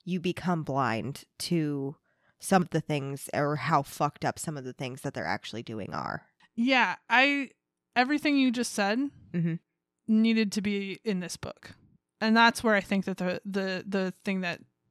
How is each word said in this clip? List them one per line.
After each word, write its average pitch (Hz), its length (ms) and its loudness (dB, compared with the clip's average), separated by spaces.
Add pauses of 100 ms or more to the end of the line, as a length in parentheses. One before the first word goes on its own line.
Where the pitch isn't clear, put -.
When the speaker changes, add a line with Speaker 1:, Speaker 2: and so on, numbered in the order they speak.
Speaker 1:
you 175 160 -4
become 175 420 0
blind 131 640 -2 (160)
to 147 560 -2 (420)
some 185 240 4
of - 80 -6
the 160 120 0
things 139 520 -4
or 147 220 0
how 143 260 2
fucked - 420 -4
up - 140 -2
some 156 180 -8
of 131 80 -10
the 127 100 -10
things 131 280 -8
that 139 120 -6
they're 113 120 -6
actually 107 360 -6
doing 110 320 -8
are. 62 280 -6 (320)
Speaker 2:
Yeah, 233 420 2 (120)
I, 269 420 4 (460)
everything 285 420 2
you 262 120 4
just 233 220 -2
said 208 260 0 (360)
Speaker 1:
Mm-hmm. 165 200 0 (520)
Speaker 2:
needed 220 460 4
to 220 100 -2
be 196 420 -4
in 190 160 0
this 170 160 -8
book. - 360 -12 (480)
And 220 160 4
that's 233 280 6
where 220 100 6
I 196 60 4
think 196 260 0
that 190 120 -4
the, 180 260 -2
the, 190 420 -4
the 190 280 -2 (100)
thing 190 180 -2
that 175 180 -4 (300)